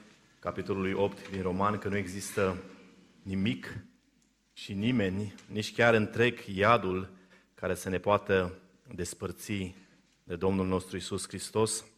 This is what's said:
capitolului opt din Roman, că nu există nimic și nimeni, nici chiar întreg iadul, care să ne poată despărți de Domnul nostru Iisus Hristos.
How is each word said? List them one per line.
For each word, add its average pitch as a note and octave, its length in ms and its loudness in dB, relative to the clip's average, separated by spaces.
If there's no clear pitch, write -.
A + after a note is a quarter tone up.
capitolului F#2+ 540 -2
opt G2 380 -2
din F#2+ 120 -4
Roman, G2 360 0
că G2+ 100 -6
nu G2 80 -2
există F#2+ 640 -2
nimic G2 540 -2
și - 200 -12
nimeni, G2+ 600 0
nici G#2+ 280 -6
chiar A#2 200 6
întreg A2+ 440 4
iadul, F#2+ 560 4
care F2+ 200 -2
să - 140 -6
ne F#2 100 0
poată F#2+ 600 2
despărți F2+ 800 -6
de F2+ 140 -8
Domnul F#2+ 300 2
nostru F#2 300 -2
Iisus F#2 320 -6
Hristos. G#2+ 560 -2